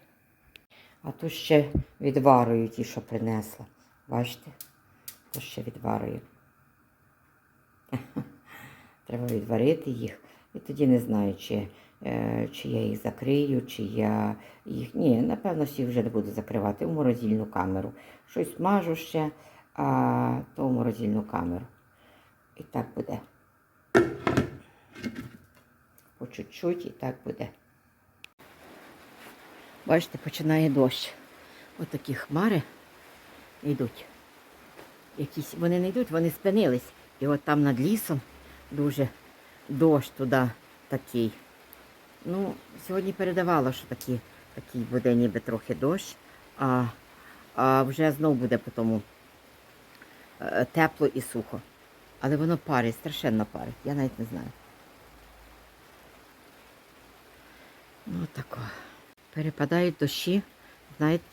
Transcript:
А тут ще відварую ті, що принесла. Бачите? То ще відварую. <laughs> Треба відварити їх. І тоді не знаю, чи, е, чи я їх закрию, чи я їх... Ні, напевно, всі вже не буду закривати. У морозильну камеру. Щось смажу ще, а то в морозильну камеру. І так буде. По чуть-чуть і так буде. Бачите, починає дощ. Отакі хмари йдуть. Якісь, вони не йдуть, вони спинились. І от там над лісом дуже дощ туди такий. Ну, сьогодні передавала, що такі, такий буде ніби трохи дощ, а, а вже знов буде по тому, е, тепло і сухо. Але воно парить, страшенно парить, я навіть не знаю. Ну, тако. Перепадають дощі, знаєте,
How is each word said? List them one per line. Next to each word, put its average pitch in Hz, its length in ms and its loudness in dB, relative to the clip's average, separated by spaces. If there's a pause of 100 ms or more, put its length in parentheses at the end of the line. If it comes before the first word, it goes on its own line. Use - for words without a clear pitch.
(1040)
А 151 100 -10
тут 165 200 -8
ще 147 380 6 (300)
відварую 127 680 6
ті, 113 160 -6
що - 160 -8
принесла. 110 680 -4 (420)
Бачите? - 420 -4 (800)
То 131 100 -8
ще - 220 -12
відварую. 113 580 -4 (1700)
<laughs> 123 60 -6 (1080)
Треба 120 200 -6
відварити 117 640 0
їх. 117 300 -8 (360)
І - 20 -10
тоді 143 280 0
не 123 120 8
знаю, 104 360 0
чи, 104 340 -4 (380)
е, 117 460 -2
чи - 160 -10
я 117 140 -2
їх 107 200 -4
закрию, 135 640 0
чи - 160 -10
я 107 540 0 (280)
їх... 123 300 -8
Ні, 123 280 4
напевно, 156 420 0
всі 139 200 -4
вже 120 180 0
не 107 60 -2
буду 104 220 -2
закривати. 104 560 -4
У 165 40 -2
морозильну 117 560 0
камеру. 95 460 -2 (340)
Щось - 300 -4
смажу 170 400 2
ще, 156 340 -2 (440)
а 127 680 2 (140)
то 143 140 -2
в 127 40 2
морозильну 117 500 0
камеру. 87 440 -4 (880)
І - 60 -20
так - 240 -6 (100)
буде. - 240 -6 (3000)
По 127 80 -12
чуть-чуть - 600 -6
і - 40 -10
так 127 240 -8 (100)
буде. - 240 -8 (2500)
Бачите, - 320 2
починає 156 520 2
дощ. 131 420 4 (640)
Отакі 143 360 -8
хмари 175 480 0 (1000)
йдуть. 135 420 -2 (1120)
Якісь, - 360 -8
вони 170 260 2
не 185 80 0
йдуть, 240 220 -2
вони 165 200 2
спинились. 180 580 2 (320)
І 135 60 0
от 147 160 2
там 147 200 4
над 135 180 4
лісом 170 400 0 (500)
дуже 143 380 0 (600)
дощ 143 400 4
туди 127 400 2 (400)
такий. 117 440 -2 (920)
Ну, 180 300 -2 (320)
сьогодні 190 260 -2
передавала, 175 600 2
що - 140 -12
такі, 123 340 -4 (340)
такий - 260 -8
буде 120 340 2
ніби 117 260 4
трохи 117 340 -6
дощ, 147 420 -2 (420)
а, 127 280 2 (680)
а 131 280 6
вже 143 300 2
знов 151 220 2
буде 120 240 2
по - 120 -6
тому, 113 320 0 (1400)
е, - 320 0
тепло 156 340 2
і 131 140 0
сухо. 113 400 -8 (600)
Але 139 160 2
воно 160 220 2
парить, 120 360 0
страшенно 110 580 0
парить, 123 220 -8 (100)
я 143 100 -4
навіть 135 240 -4
не 113 60 -6
знаю. 113 240 -10 (3500)
Ну, 92 280 -4
тако. - 240 -12 (760)
Перепадають 156 680 0
дощі, 175 420 0 (560)
знаєте, 160 340 2